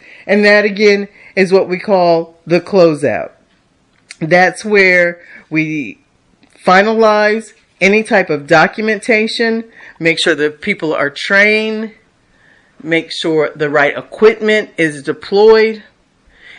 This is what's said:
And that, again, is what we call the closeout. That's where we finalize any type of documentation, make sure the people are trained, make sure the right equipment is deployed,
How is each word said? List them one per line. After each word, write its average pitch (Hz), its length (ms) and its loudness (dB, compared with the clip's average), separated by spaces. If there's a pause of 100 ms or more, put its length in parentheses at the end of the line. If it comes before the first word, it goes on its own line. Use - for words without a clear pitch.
(260)
And 208 200 2
that, 208 180 4
again, 202 440 0 (280)
is 185 160 0
what 185 160 2
we 180 100 -6
call 170 680 0
the 156 140 0
closeout. 147 720 0 (840)
That's 175 460 0
where 180 560 2 (300)
we 156 480 -6 (640)
finalize 214 880 2 (300)
any 202 200 2
type 196 280 0
of 143 160 -4
documentation, 220 1200 -2 (280)
make 165 200 0
sure 165 160 0
the 147 160 -2
people 156 440 -6
are 143 160 -2
trained, 214 840 -2 (880)
make 160 300 -4
sure 156 420 -2
the 151 140 -6
right 143 280 0
equipment 214 840 -2
is 147 240 -4
deployed, 214 800 2 (760)